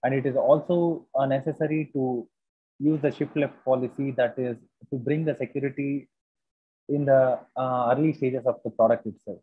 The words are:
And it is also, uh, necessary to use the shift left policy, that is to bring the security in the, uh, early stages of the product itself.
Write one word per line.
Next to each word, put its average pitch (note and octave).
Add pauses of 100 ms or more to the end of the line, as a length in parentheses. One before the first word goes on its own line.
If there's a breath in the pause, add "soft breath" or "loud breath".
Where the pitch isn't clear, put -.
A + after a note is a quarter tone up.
And C3
it C3+
is C3
also, D#3+ (100)
uh, C3+
necessary D3
to B2+ (520)
use D3
the C#3+
shift -
left C#3+
policy, C3
that B2
is B2 (340)
to C#3+
bring D3
the D3
security C#3 (800)
in C#3+
the, C3 (180)
uh, B2+
early D3+
stages C3
of A#2+
the A#2
product A2+
itself. G2+